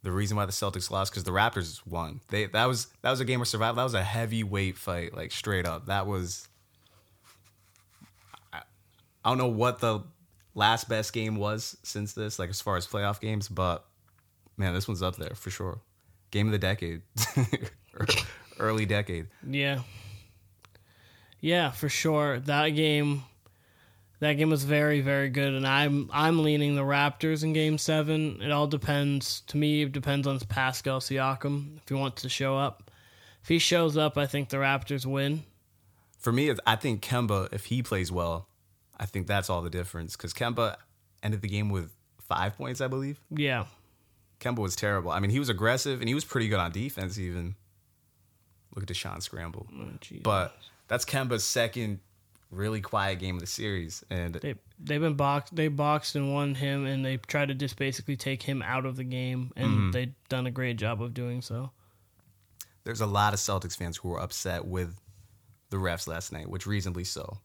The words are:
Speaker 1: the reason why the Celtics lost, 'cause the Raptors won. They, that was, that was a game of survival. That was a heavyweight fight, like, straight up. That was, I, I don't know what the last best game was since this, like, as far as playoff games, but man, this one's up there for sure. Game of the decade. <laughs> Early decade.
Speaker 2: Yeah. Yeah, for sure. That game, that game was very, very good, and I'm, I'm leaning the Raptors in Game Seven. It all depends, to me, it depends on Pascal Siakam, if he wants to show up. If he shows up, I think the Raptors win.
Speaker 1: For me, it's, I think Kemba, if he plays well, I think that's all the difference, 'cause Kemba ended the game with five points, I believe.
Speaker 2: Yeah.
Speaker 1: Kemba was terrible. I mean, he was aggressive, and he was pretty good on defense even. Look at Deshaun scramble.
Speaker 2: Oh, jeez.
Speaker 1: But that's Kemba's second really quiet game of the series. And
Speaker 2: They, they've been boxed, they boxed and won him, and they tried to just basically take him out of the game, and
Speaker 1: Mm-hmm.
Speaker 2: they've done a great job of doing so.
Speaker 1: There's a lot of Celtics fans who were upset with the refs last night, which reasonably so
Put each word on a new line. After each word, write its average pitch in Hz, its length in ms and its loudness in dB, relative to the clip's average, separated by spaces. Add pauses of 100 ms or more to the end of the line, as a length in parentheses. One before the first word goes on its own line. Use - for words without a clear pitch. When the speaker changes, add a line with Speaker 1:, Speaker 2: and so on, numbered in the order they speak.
Speaker 1:
the 98 100 -2
reason 101 240 0
why 104 80 2
the 95 80 -4
Celtics 95 380 -2
lost, 95 240 0
'cause 92 100 -4
the 92 60 -4
Raptors 92 560 0
won. 85 420 -6
They, 104 180 0
that 107 200 4
was, 123 220 0 (140)
that 120 80 2
was 131 100 2
a 131 40 0
game 123 160 0
of 120 80 0
survival. 113 280 0
That 123 80 2
was 123 100 -2
a 95 80 2
heavyweight 101 720 0
fight, 85 400 -6
like, 82 160 -8
straight 95 340 0
up. 80 200 -6
That 98 220 -2
was, 92 400 -4 (2000)
I, 80 100 -12 (600)
I - 40 4
don't 127 100 4
know 127 100 4
what 120 300 2
the 110 220 2 (540)
last 107 340 4
best 110 240 0
game 110 240 -2
was 107 480 -2
since 104 300 -6
this, 107 260 -6
like, 90 100 -2
as 95 100 -6
far 101 160 0
as 87 120 -2
playoff 101 320 0
games, 107 280 -2
but 90 380 0 (720)
man, 92 180 0
this 95 140 -2
one's 92 140 -2
up 90 140 0
there - 200 -8
for - 140 -10
sure. 92 280 -6 (540)
Game 104 140 4
of 110 60 2
the 104 60 2
decade. 90 440 -2 (340)
<laughs> - 1200 -2
Early 110 280 2
decade. 95 420 0 (200)
Speaker 2:
Yeah. 139 320 0 (1600)
Yeah, 165 300 4
for 143 180 -4
sure. 147 520 2
That 143 300 4
game, 147 540 4 (960)
that 151 140 4
game 156 160 4
was 143 140 4
very, 147 360 4
very 139 280 2
good, 139 260 2
and 135 120 0
I'm, 143 460 4
I'm 160 300 6
leaning 147 340 4
the 139 60 2
Raptors 143 600 2
in 160 100 2
Game 156 260 4
Seven. 156 640 2
It 139 120 0
all 147 160 4
depends, 143 800 0
to - 80 -2
me, 151 260 4
it 139 100 0
depends 139 340 0
on 135 140 0
Pascal 131 600 0
Siakam, 139 760 -2
if - 100 -20
he 139 60 -2
wants 135 280 -2
to 131 60 -6
show 135 280 0
up. 135 340 -2 (520)
If - 60 -20
he 165 100 6
shows 165 380 4
up, 151 200 4
I 143 100 2
think 143 240 -2
the 139 80 -2
Raptors 139 460 0
win. 139 380 0 (760)
Speaker 1:
For - 120 0
me, 135 180 4
it's, 131 160 2
I 110 120 6
think 110 280 0
Kemba, 104 480 0
if 101 120 -6
he 123 180 0
plays 92 300 -2
well, 85 340 -2 (540)
I 101 60 -4
think 95 200 -4
that's 98 240 0
all 87 120 0
the 85 80 -4
difference, 85 440 -6
'cause - 180 -8
Kemba 117 440 -2 (480)
ended 107 180 0
the 107 60 -4
game 104 220 0
with 90 200 -2 (300)
five 92 360 -2
points, 127 240 -6
I 131 60 0
believe. 135 320 -4 (120)
Speaker 2:
Yeah. 139 340 0 (760)
Speaker 1:
Kemba 123 200 -2
was 95 180 0
terrible. 98 340 0
I 82 80 0
mean, 101 140 2
he 131 80 4
was 139 80 -2
aggressive, 120 520 2
and 113 80 0
he 123 60 2
was 147 100 -2
pretty 117 220 0
good 104 140 4
on 85 100 0
defense 95 480 -4
even. 87 380 -4 (1160)
Look 98 100 -6
at 92 40 -12
Deshaun - 320 -6
scramble. - 460 -8 (100)
Speaker 2:
Oh, 60 140 -10 (100)
jeez. - 220 -14
Speaker 1:
But 98 340 2 (320)
that's 123 160 0
Kemba's 123 400 0
second 113 540 0 (520)
really 104 300 -2
quiet 98 380 0
game 92 180 -2
of 87 40 -4
the 85 60 -8
series. 92 640 -4
And 87 280 -2
Speaker 2:
They, 135 180 -4 (240)
they've 147 220 -2
been 160 140 2
boxed, 143 400 0
they 160 140 2
boxed 147 480 0
and 139 160 0
won 143 220 0
him, 139 320 -2
and 135 180 0
they 131 140 0
tried 143 300 -2
to 139 60 -2
just 135 220 -4
basically 135 400 -2
take 135 260 -4
him 135 200 -2
out 131 240 -2
of 131 100 -4
the 131 80 -6
game, 127 520 -4
and 131 120 2
Speaker 1:
Mm-hmm. 104 220 4
Speaker 2:
they've 123 240 -2 (140)
done 127 180 0
a 127 40 -2
great 123 260 -2
job 107 260 0
of 120 100 -4
doing 123 300 -4
so. 123 280 -6 (1120)
Speaker 1:
There's 113 160 -4
a 110 60 2
lot 104 280 4
of 98 60 -2
Celtics 92 360 -2
fans 85 220 -6
who 90 100 -6
were 85 120 -4
upset 87 440 -4
with 90 340 -4 (720)
the 101 60 -2
refs 90 320 0
last 82 240 -6
night, 78 160 -8
which 92 180 -8
reasonably 95 380 -2
so - 400 -8